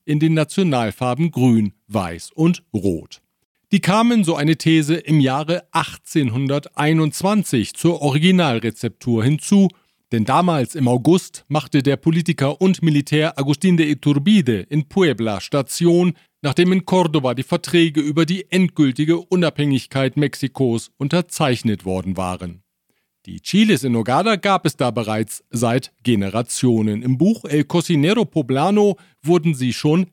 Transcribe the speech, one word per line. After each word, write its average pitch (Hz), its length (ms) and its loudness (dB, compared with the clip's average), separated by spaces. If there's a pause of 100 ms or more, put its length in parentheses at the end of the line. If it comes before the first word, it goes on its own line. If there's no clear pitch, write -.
in 151 140 -2
den 160 120 2
Nationalfarben 143 1000 0
Grün, 113 440 2 (120)
Weiß 87 480 -6
und 165 280 0 (100)
Rot. 87 480 -4 (520)
Die 196 80 2
kamen, 220 440 2
so 160 120 0
eine 151 200 0
These, 160 380 2
im 151 260 0
Jahre 147 500 -2
achtzehnhunderteinundzwanzig 147 2000 -2
zur 165 260 0
Originalrezeptur 127 1200 0
hinzu, 170 460 2 (440)
denn 110 120 0
damals 151 500 0
im 135 140 0
August 127 600 0
machte 147 340 -2
der 139 160 0
Politiker 160 640 -2
und 190 200 2
Militär 151 560 0
Agustín 147 380 0
de 156 140 2
Iturbide 143 720 2
in 147 280 -4
Puebla 113 540 -2
Station, 170 720 0 (260)
nachdem 175 320 2
in 190 140 0
Córdoba 156 480 0
die 127 80 -6
Verträge 165 580 0
über 151 240 0
die 175 260 -6
endgültige 156 680 0
Unabhängigkeit 147 960 -2
Mexikos 131 800 -2
unterzeichnet 135 880 -2
worden 92 320 -4
waren. 90 460 -8 (640)
Die 92 140 -16
Chiles 208 420 2
en 131 100 -2
Nogada 143 440 0
gab 190 280 -2
es 156 120 -2
da 123 160 -2
bereits 110 580 -4
seit 117 420 -2 (120)
Generationen. 110 960 0
Im 127 160 -2
Buch 208 260 0
El 147 200 0
Cocinero 175 600 0
Poblano 170 720 0 (220)
wurden 165 320 2
sie 127 200 -2
schon 170 400 0